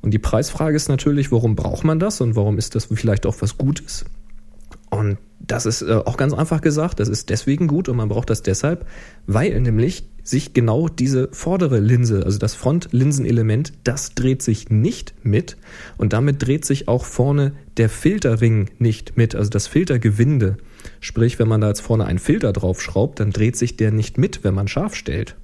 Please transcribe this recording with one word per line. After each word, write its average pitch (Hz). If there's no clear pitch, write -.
Und 107
die 107
Preisfrage 151
ist 151
natürlich, 143
warum 113
braucht -
man 160
das 208
und 117
warum 104
ist -
das 110
vielleicht 110
auch 104
was 101
Gutes? -
Und 101
das 113
ist, 110
äh, 104
auch 113
ganz 143
einfach 156
gesagt, 156
das 107
ist 104
deswegen 147
gut 151
und 123
man 110
braucht 104
das 110
deshalb, 143
weil 117
nämlich 120
sich -
genau 120
diese 131
vordere 165
Linse, 113
also 101
das 107
Frontlinsenelement, 131
das -
dreht 131
sich -
nicht 117
mit -
und 101
damit 139
dreht 143
sich -
auch 123
vorne 143
der 113
Filterring 113
nicht -
mit, 113
also 104
das 104
Filtergewinde. 117
Sprich, -
wenn 113
man 107
da 107
jetzt 104
vorne 107
einen 92
Filter 151
draufschraubt, 95
dann 104
dreht 107
sich -
der 110
nicht 107
mit, -
wenn 95
man 98
scharf 202
stellt. -